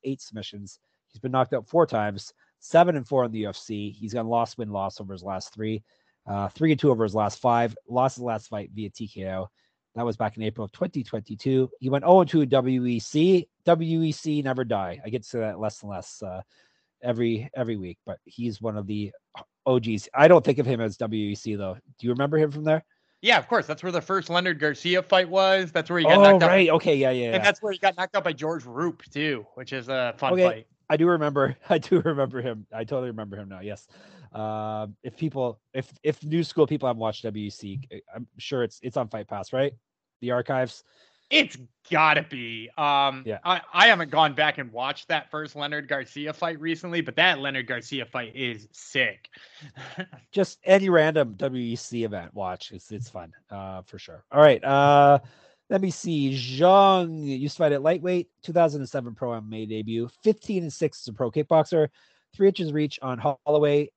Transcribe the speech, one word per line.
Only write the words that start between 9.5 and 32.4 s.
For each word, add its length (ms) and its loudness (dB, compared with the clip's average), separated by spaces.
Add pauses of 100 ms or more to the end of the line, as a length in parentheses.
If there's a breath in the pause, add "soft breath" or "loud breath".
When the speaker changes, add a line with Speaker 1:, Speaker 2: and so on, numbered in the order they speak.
Speaker 1:
That 80 -4
was 120 -4
back 200 -4
in 80 -6
April 200 -6
of 60 -12
twenty 320 -6
twenty-two. 640 -2 (120)
He 100 -4
went 160 0
oh 140 10
and 100 2
two 120 4
in 60 0
W 380 2
E 140 -2
C. 480 2 (160)
W 380 2
E 100 0
C 280 -4
never 220 -2
die. 420 -4
I 40 -12
get 160 -6
to 40 -20
say 120 -6
that 180 -6
less 240 -8
and 80 -14
less, 320 -14
uh, 200 -12 (600)
every, 540 -2
every 200 -4
week, 300 -12
but 180 -12
he's 380 -8
one 140 -6
of 100 -8
the 240 -8 (560)
O 140 4
Gs. 340 -6
I 140 8
don't 160 2
think 140 -2
of 80 -2
him 140 -4
as 180 -6
W 320 -6
E 40 -6
C, 220 -8
though. 180 -8 (240)
Do 80 -8
you 60 0
remember 260 -2
him 140 0
from 100 -10
there? 220 0 (360)
Speaker 2:
Yeah, 180 4
of 100 -8
course. 180 0
That's 160 -10
where 80 -6
the 100 -4
first 300 -4
Leonard 300 -2
Garcia 420 -2
fight 260 2
was. 440 2
That's 180 -4
where 80 -2
he 60 2
got 140 8
Speaker 1:
Oh, 40 10
Speaker 2:
knocked 220 10
out. 60 6
Speaker 1:
right. 200 4
Okay, 240 2
yeah, 160 2
yeah, 160 0
Speaker 2:
And 80 -2
Speaker 1:
yeah. 80 0
Speaker 2:
that's 180 2
where 120 -4
he 80 -10
got 160 2
knocked 180 -4
out 80 -2
by 100 -2
George 320 -6
Roop, 460 -6
too, 340 -4 (100)
which 180 -14
is 160 -8
a 300 -2
fun 160 0
Speaker 1:
Okay. 100 4
Speaker 2:
fight. 220 0 (220)
Speaker 1:
I 80 2
do 100 4
remember. 560 2
<laughs> 60 -14
I 100 2
do 220 2
remember 400 -2